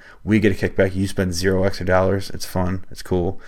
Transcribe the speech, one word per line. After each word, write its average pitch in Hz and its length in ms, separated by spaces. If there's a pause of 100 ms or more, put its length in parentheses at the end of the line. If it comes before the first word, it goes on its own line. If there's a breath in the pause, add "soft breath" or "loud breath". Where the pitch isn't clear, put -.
(240 loud breath)
We 107 160
get 98 120
a - 180
kickback. 98 260
You 98 120
spend 92 280
zero 92 300
extra 95 200
dollars. 95 460
It's - 120
fun. 92 460
It's - 140
cool. 92 440